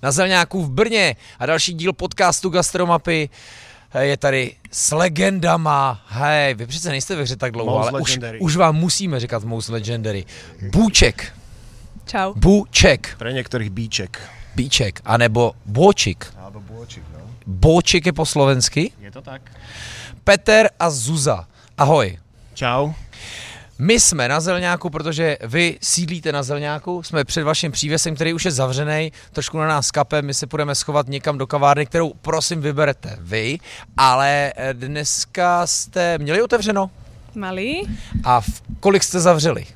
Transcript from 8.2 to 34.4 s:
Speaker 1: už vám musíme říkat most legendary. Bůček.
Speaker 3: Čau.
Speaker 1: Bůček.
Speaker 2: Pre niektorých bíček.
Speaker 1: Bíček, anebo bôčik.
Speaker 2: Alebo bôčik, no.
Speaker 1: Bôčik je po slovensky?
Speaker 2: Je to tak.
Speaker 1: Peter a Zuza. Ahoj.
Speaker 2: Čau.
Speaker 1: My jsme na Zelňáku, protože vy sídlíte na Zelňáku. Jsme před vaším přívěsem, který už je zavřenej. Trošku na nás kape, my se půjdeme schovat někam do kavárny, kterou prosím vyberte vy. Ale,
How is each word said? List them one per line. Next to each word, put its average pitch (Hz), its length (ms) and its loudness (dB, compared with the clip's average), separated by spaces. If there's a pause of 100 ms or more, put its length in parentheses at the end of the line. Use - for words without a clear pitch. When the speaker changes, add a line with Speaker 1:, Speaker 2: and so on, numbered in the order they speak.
Speaker 1:
už 160 180 0
vám 160 200 4
musíme 165 440 -2
říkat 117 240 -6
most 113 240 -6
legendary. 110 560 -4 (480)
Bůček. - 600 4 (760)
Speaker 3:
Čau. 196 300 -4
Speaker 1:
Bůček. - 840 4
Speaker 2:
Pre 117 140 -6
niektorých 123 380 -4
bíček. 107 500 -8 (360)
Speaker 1:
Bíček, 120 520 0
anebo 117 460 2 (120)
bôčik. 120 680 2
Speaker 2:
Alebo 98 240 -18
bôčik, 110 420 -18 (120)
no. - 60 -18 (280)
Speaker 1:
Bôčik 160 580 4
je 180 60 2
po 151 160 -2
slovensky? 139 720 2
Speaker 2:
Je 101 100 -18
to 135 140 -20
tak. 131 160 -18 (840)
Speaker 1:
Peter 214 440 6 (120)
a 165 100 2
Zuza. 135 580 -2 (300)
Ahoj. 131 400 4 (360)
Speaker 2:
Čau. 135 380 -2 (880)
Speaker 1:
My 214 220 4
jsme 135 280 2
na 147 120 0
Zelňáku, 175 500 -2
protože 156 520 -2
vy 165 400 0
sídlíte 165 500 -4
na 143 100 -2
Zelňáku. 147 600 -6
Jsme 156 220 -2
před 160 180 -4
vaším 151 300 -2
přívěsem, 160 420 -2
který 160 200 -2
už 165 100 -6
je - 60 0
zavřenej. 147 640 -2 (200)
Trošku - 260 -6
na 156 80 0
nás 151 240 0
kape, 147 320 0
my 139 120 -6
se - 120 -4
půjdeme 147 280 -4
schovat 143 340 -2
někam 139 300 -4
do 131 80 -4
kavárny, 143 400 2
kterou 160 260 -2 (100)
prosím 160 380 -2
vyberte 139 600 -2
vy. 110 380 -4 (380)
Ale, 139 600 4